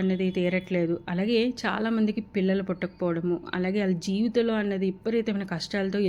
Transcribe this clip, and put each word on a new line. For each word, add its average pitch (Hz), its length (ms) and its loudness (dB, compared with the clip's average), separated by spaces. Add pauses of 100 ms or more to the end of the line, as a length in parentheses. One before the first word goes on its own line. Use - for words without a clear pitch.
అనేది 190 260 2 (100)
తీరట్లేదు. 180 580 2 (180)
అలాగే 214 260 2 (240)
చాలామందికి 214 600 0 (120)
పిల్లలు 190 340 2
పుట్టకపోవడము, 175 720 -2 (180)
అలాగే 185 260 0
వాళ్ళ 185 140 2 (100)
జీవితంలో 220 540 2
అన్నది 196 300 0
విపరీతమైన 220 640 -2
కష్టాలతో 196 540 -2